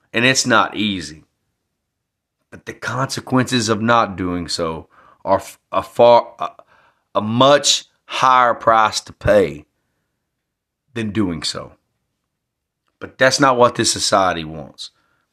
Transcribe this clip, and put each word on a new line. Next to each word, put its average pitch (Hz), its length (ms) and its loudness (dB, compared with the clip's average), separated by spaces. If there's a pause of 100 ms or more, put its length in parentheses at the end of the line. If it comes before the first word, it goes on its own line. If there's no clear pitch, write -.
(120)
and 117 120 0
it's 131 220 0
not 107 300 2
easy. 85 480 -6 (1300)
But - 160 -20
the - 80 -14
consequences 127 960 -4
of 107 120 -2
not 113 360 0
doing 90 300 -6
so 82 420 -8 (360)
are 95 140 2
f-, - 200 -14 (120)
a 98 120 -2
far, 120 560 4
a, - 120 -8 (640)
a 101 80 0
much 131 640 2 (180)
higher 127 480 2
price 110 480 2
to - 120 -16
pay 85 520 0 (1300)
than 110 200 -6
doing 92 300 -4
so. - 300 -10 (1300)
But 92 180 -18
that's 131 220 2
not 131 160 4
what 120 180 4
this 113 180 -2
society 90 520 -2
wants. 78 460 -16 (420)